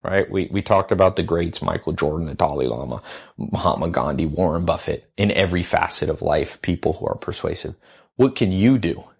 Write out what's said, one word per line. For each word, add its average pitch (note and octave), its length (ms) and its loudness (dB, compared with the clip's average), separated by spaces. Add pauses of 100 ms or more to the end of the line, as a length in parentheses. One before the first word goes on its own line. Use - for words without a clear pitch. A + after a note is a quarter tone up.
Right? F#2 260 0
We, F#2+ 220 -2
we G2 100 0
talked G2 300 2
about F#2+ 240 4
the F2+ 80 0
greats, E2 400 -2
Michael E2+ 300 -2
Jordan, D#2 340 -2
the C#2 80 -6
Dalai C#2+ 320 0
Lama, A#1+ 340 -6 (360)
Mahatma - 520 0
Gandhi, D2 380 -2
Warren E2+ 380 0
Buffett, - 520 -4
in G2+ 140 4
every F2+ 320 2
facet - 460 0
of D2+ 120 -2
life, D#2 400 0
people E2+ 320 0
who - 140 -6
are - 80 -2
persuasive. E2+ 600 -8 (400)
What C3 200 4
can G2 160 0
you G#2+ 260 6
do? E2 280 -2 (140)